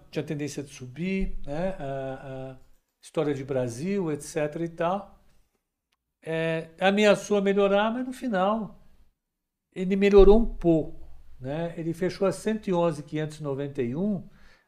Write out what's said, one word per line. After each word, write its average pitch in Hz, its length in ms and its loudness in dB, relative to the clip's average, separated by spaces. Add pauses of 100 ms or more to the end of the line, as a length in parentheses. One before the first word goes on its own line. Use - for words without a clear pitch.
(100)
tinha 151 140 -6
tendência 151 380 -6
de 127 80 -14
subir, 175 760 -4
né? 165 320 -4
A, 135 760 -10
a 127 60 -20 (420)
história 151 320 -2
de 131 120 -6
Brasil, 143 680 -2
et 147 120 -4
cetera 156 420 -4
e 165 40 -4
tal. 170 480 -4 (1040)
É, 165 500 -4 (100)
ameaçou 202 600 4
melhorar, 202 520 2
mas 254 120 -6
no 254 80 -8
final 214 720 -4 (880)
ele 185 220 -2
melhorou 202 460 10
um - 160 0
pouco, 160 520 0 (300)
né? 160 400 -8
Ele 165 160 -4
fechou 180 320 -2
a 185 60 2
cento 214 340 -4
e 196 60 0
onze 170 320 0
quinhentos 151 340 -6
e 151 40 -12
noventa 139 380 -6
e 120 140 -2
um, 185 340 -4 (400)